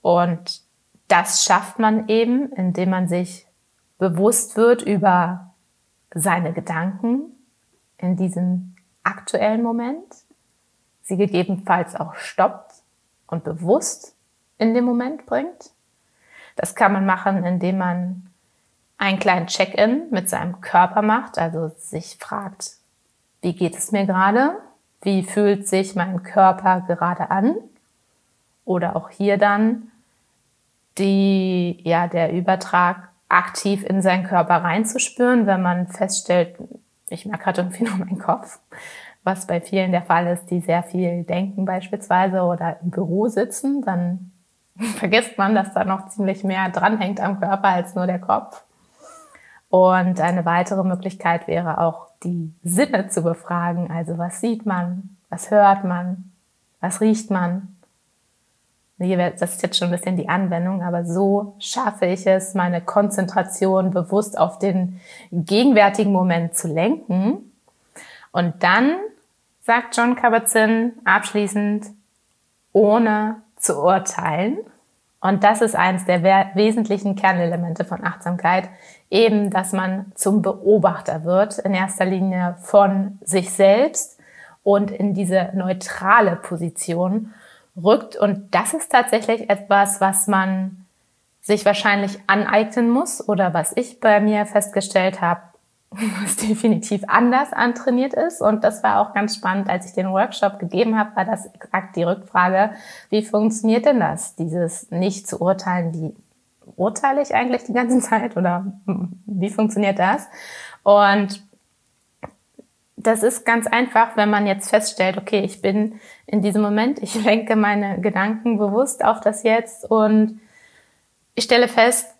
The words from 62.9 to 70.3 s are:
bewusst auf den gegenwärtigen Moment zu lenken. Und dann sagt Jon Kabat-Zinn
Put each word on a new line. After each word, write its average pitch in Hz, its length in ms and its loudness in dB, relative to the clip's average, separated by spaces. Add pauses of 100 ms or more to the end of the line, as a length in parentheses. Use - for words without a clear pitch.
bewusst 190 480 -2
auf 170 220 0
den 185 400 -2 (320)
gegenwärtigen 202 800 4
Moment 170 420 0
zu - 140 -4
lenken. 202 840 -2 (800)
Und 175 320 -2
dann 240 340 4 (640)
sagt 240 340 -2
Jon 240 180 2
Kabat-Zinn 226 800 2 (120)